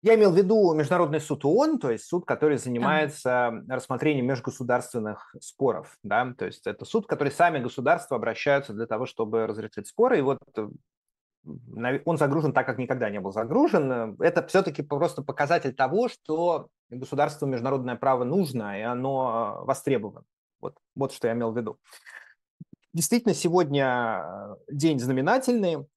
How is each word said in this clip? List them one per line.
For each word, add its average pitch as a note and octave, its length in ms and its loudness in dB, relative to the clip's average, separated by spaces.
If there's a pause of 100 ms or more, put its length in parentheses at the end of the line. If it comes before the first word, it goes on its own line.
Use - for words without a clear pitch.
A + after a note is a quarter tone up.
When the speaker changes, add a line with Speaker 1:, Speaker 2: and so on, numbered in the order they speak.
Speaker 1:
Я A3 120 8
имел G#3 180 8
в D#3+ 40 6
виду G3 360 6
Международный D#3 480 2
суд - 240 -6
оон, B3+ 340 4
то C3+ 120 -2
есть A2 160 -4
суд, F3+ 180 -2
который D3+ 300 2
Speaker 2:
Ага. A#2+ 100 -4
Speaker 1:
занимается B2+ 880 0 (160)
рассмотрением B2+ 580 0
межгосударственных B2 1160 -4
споров, - 600 -4
да, A#2 360 -2
то - 80 -6
есть - 200 -10
это G#2+ 200 -8
суд, A3+ 180 -2
в - 20 -20
который C#3+ 240 0
сами E3+ 280 2
государства C3+ 580 -2
обращаются A#2 560 0
для A2 140 -6
того, A2+ 180 -4
чтобы A2+ 420 -2
разрешить G#2+ 420 -10
споры, A#3+ 300 2
и D3 40 2
вот, C3 160 0 (180)
э, G#2+ 120 -6 (760)
нав-, A#2+ 640 -6
он E3 100 0
загружен D3 380 0
так, B2+ 100 2
как B2 140 -6
никогда B2 320 -2
не G2+ 100 -6
был F#2+ 120 -8
загружен. C#3+ 600 2
Э, A2+ 280 -4
это E3+ 260 2
всё-таки E3+ 360 0
просто D3 400 -2
показатель C#3 520 -2
того, E3+ 340 0
что E3 600 -4 (200)
государству C#3 580 -2
международное B2+ 500 -2
право B2+ 280 2
нужно, B2 540 -2
и G#2+ 40 -6
оно, B2 800 -2
э, - 40 -12
востребовано. G#2+ 560 -2 (400)
Вот, G2 140 -10 (200)
вот - 160 -4
что - 160 -4
я A2+ 60 -2
имел A#2 180 -2
в A2+ 60 -4
виду. A2 200 -8 (1160)
Действительно, G#3 400 2
сегодня, C3+ 880 2
э, G2 300 -12 (160)
день D3 280 0
знаменательный E3 880 0 (100)